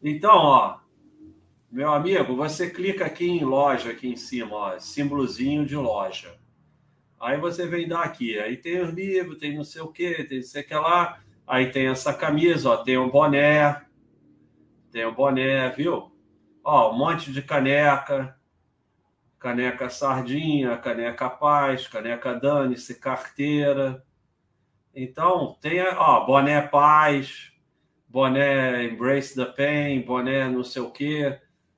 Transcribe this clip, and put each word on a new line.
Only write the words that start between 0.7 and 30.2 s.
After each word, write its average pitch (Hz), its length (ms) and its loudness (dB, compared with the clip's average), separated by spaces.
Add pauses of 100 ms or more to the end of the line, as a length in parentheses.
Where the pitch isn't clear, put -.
meu 139 200 -2
amigo, 147 440 2
você 151 340 -4
clica 185 360 -4
aqui 175 220 -4
em 170 160 0
loja, 135 460 2
aqui 117 180 -10
em 120 80 -6
cima, 113 400 -10
ó, 95 240 -6
símbolozinho 143 840 -4
de 135 100 -8
loja. 101 640 -6 (840)
Aí 131 200 -2
você 170 260 -4
vem 170 220 -4
dar 170 160 -2
aqui, 117 340 -6
aí 110 180 -6
tem 170 240 -6
os 165 140 -4
livros, 185 460 -4
tem 147 160 -6
não 151 80 -8
sei 160 180 -14
o 160 60 -10
quê, 165 420 -6
tem 131 80 -6
não 123 80 -8
sei 143 160 -10
o - 60 -16
que 156 80 -8
lá, 175 440 0 (280)
aí 127 240 0
tem 135 160 0
essa 131 260 -2
camisa, 151 560 2
ó, 117 80 4
tem 127 200 0
o 127 120 2
boné, 147 720 4 (1120)
tem 113 140 -6
o 113 100 -6
boné, 131 560 2
viu? 147 400 -4 (520)
Ó, 151 280 6
um 117 60 -4
monte 143 340 -2
de 135 100 -4
caneca, 139 1000 2 (1000)
caneca 123 500 -4
sardinha, 131 880 -2
caneca 120 540 -6
paz, 143 560 0
caneca 117 480 -6
dane-se, 131 640 -2
carteira. 139 1040 -2 (880)
Então, 151 680 -2
tem, 165 220 -2
ó, 165 440 4
boné 139 360 4
paz, 147 880 4 (560)
boné 131 760 2
embrace 127 500 -2
the 127 100 -2
pain, 143 560 -2
boné 127 460 -2